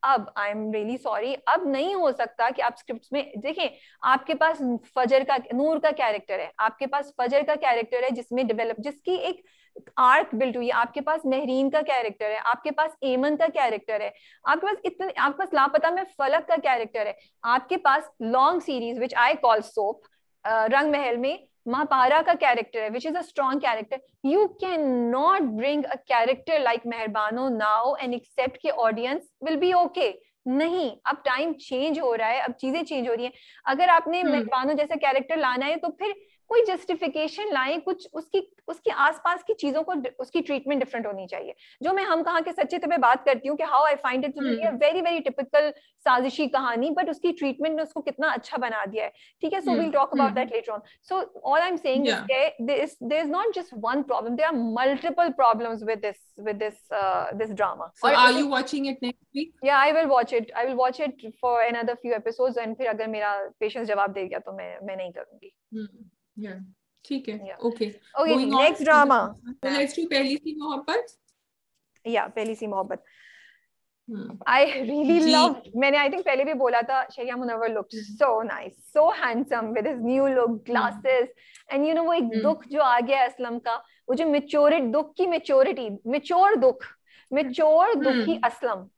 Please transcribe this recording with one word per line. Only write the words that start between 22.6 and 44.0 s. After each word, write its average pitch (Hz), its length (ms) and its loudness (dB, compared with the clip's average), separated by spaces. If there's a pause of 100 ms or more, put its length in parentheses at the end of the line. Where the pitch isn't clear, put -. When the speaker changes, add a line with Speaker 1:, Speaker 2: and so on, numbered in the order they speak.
Speaker 1:
है 214 120 -4
which 247 200 -6
is 330 60 -4
a 349 60 -6
strong 269 300 -2
character। 247 440 -2 (280)
You 370 220 2 (160)
cannot 285 800 0
bring 269 440 -2
a 269 120 -6 (140)
character 262 540 0
like 233 200 0
Mehrbaano 226 640 -2
now 226 540 0
and 247 140 -4
accept 254 400 -4
के 320 120 -4
audience 240 540 0 (240)
will 320 160 0
be 359 220 4
okay। 277 260 -2 (360)
नहीं, 302 580 -2
अब 285 100 -2 (100)
time 277 280 -2
change 277 460 -4
हो 254 160 0
रहा 220 140 -2
है, 247 100 0
अब 254 120 -4
चीजें 269 320 -4
change 262 260 -6
हो 240 40 0
रही 233 120 -4
हैं। 247 80 -8 (320)
अगर 294 240 2
आपने 339 320 4
Speaker 2:
हम्म। 349 100 0
Speaker 1:
Mehrbaano 254 420 0
जैसा 294 220 -2
character 277 420 0
लाना 262 280 0
है 302 100 -2
तो 339 140 -6
फिर 403 260 -6 (320)
कोई 466 180 4
justification 339 880 -4
लाएं, 277 280 -2
कुछ 370 320 -6
उसकी, 349 420 -4 (120)
उसके 330 240 -4
आसपास 330 520 0
की 440 100 -2
चीजों 294 300 -2
को, 359 100 -4 (260)
उसकी 349 220 -4
treatment 277 420 -2
different 240 240 -6
होनी 190 200 -8
चाहिए। 170 280 -12 (280)
जो 339 100 0
मैं 381 100 0
हम 330 200 0
कहा 339 160 0
के 330 120 -4
सच्चे 349 260 -2
तुम्हें 330 240 0
बात 262 240 4
करती 262 220 0
हूँ 294 100 -4
कि 320 60 -2
how 294 220 2
I 302 80 4
find 262 260 -2